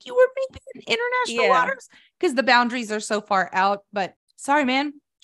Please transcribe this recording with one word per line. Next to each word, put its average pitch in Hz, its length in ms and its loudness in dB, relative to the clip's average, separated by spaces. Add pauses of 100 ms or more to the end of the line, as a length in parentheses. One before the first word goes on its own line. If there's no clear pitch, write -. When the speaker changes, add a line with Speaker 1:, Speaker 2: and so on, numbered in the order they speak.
Speaker 1:
you 494 100 -14
were 494 220 6
maybe 523 240 -8 (260)
in - 80 0
international 466 520 0
Speaker 2:
Yeah. 494 180 4
Speaker 1:
waters 523 240 -8 (320)
'cause 349 140 0
the 247 100 0
boundaries 240 480 2
are 214 80 -4
so 214 200 -4
far 190 320 -2
out. 196 400 0
But 196 220 -6 (220)
sorry, 285 280 0
man, 285 360 -2 (240)